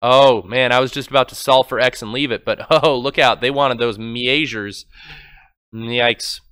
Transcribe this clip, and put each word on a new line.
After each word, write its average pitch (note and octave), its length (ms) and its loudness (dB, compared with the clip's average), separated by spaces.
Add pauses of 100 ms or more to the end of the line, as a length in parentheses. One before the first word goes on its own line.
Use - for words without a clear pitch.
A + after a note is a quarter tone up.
Oh, B2+ 400 4
man, A#2+ 300 -2
I B2 80 4
was C3 120 0
just C3+ 200 -10
about C3+ 180 2
to - 60 -18
solve C3 340 2
for A#2+ 100 -4
x B2+ 220 0
and G#2+ 100 -12
leave C3 200 -4
it, A2 120 -6
but - 280 -6
<laughs> D3+ 120 4
oh, D3 140 2
look C3 220 -4
out, B2 200 4
they B2+ 120 0
wanted C#3 260 0
those A#2 220 -2
measures. A#2 840 -6 (880)
Yikes. A#2 680 -2 (100)